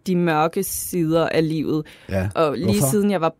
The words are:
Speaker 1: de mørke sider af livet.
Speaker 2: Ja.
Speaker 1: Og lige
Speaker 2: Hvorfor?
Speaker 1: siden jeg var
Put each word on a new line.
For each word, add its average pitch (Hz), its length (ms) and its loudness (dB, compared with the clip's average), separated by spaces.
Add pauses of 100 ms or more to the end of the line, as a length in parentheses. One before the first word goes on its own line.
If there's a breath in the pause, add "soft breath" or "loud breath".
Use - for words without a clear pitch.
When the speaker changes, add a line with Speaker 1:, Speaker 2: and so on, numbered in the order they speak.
Speaker 1:
de 185 80 0
mørke 165 480 0
sider 165 640 -2
af 160 200 2
livet. 151 360 -2 (240 loud breath)
Speaker 2:
Ja. 95 260 -2
Speaker 1:
Og 156 180 2
lige - 120 -4
Speaker 2:
Hvorfor? 202 260 2
Speaker 1:
siden 208 200 2
jeg 175 100 0
var 165 180 0